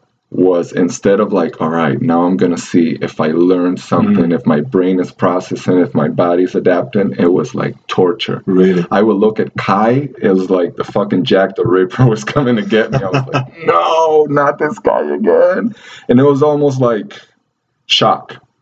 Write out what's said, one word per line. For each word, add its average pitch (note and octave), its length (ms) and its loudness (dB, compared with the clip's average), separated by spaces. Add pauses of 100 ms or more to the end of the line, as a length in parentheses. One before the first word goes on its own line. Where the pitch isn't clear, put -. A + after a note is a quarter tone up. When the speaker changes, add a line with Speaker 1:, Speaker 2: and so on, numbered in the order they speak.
(300)
Speaker 1:
was F2+ 440 0
instead G2 480 0
of, G2 100 -2
like, E2+ 300 -2
"All D#2+ 80 -2
right, D#2 320 -2
now E2+ 220 0
I'm F2+ 120 0
gonna F2+ 220 0
see E2 440 0
if - 200 -4
I D#2 100 0
learned F2+ 480 2
something, G2 460 0
Speaker 2:
Mm. E2+ 100 0
Speaker 1:
if D#2 100 -4
my D2+ 140 2
brain F#2 400 0
is F2 120 -4
processing, F2+ 680 -2
if - 160 0
my D2+ 140 0
body's F2 440 0
adapting," F2+ 640 0
it F2 140 2
was, E2 240 -2
like, C#2+ 200 -6 (120)
torture. - 580 -2
Speaker 2:
Really? F#2 460 2
Speaker 1:
I G2+ 120 2
would A2 140 2
look G#2 220 0
at F#2+ 160 -6
Kai, A#2 540 0 (120)
it G#2 80 2
was F#2+ 200 0
like F2 260 0
the - 80 -6
fucking G2+ 400 -2
Jack F#2+ 320 0
the - 100 -2
Ripper F#2 400 0
<laughs> A2+ 80 4
was G#2+ 120 -6
coming B2 320 0
to G#2 40 -2
get A2 300 0
me. C3+ 80 -2
I F#2+ 100 -6
was C3+ 140 -2 (100)
like, C3+ 120 -2 (120)
Speaker 2:
<laughs> D#3+ 80 -14
Speaker 1:
"No, D#3+ 640 2
not C#3+ 300 0
this D3+ 200 -4
guy - 220 0 (140)
again." F3+ 580 2 (360)
And B2 100 4
it C#3 40 4
was C#3+ 200 4
almost D3 380 2
like G#2+ 320 -2 (720)
shock. - 500 0 (260)